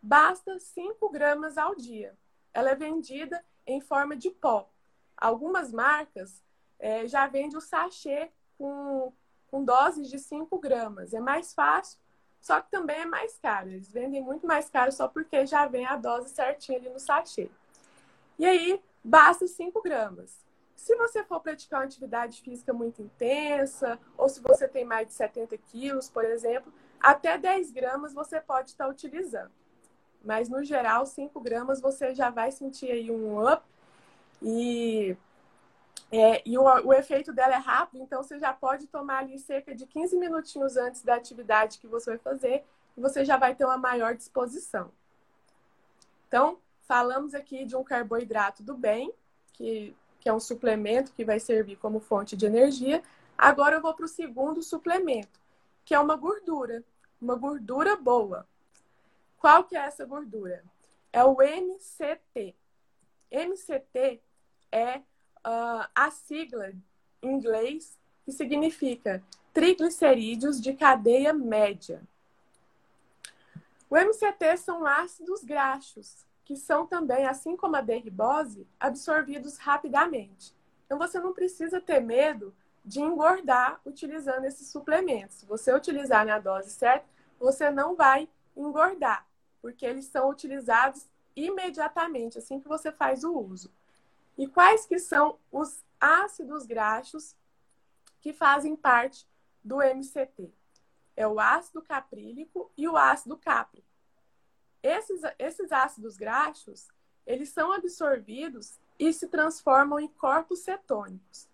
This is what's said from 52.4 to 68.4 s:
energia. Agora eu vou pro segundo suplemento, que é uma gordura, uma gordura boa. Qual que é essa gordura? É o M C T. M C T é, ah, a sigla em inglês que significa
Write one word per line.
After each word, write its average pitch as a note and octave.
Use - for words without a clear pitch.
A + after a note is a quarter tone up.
energia. C4+
Agora C#4+
eu D#4+
vou D#4+
pro D#4+
segundo D4+
suplemento, E4
que -
é C#4+
uma D4+
gordura, D4
uma B3
gordura C#4
boa. A#3+
Qual E4
que F#4
é D4
essa C#4+
gordura? A3
É A#3+
o C4
M F4+
C D4+
T. F#3
M F4
C D#4
T B3+
é, B3
ah, A#3
a D4
sigla B3+
em B3
inglês B3
que C#4
significa C4+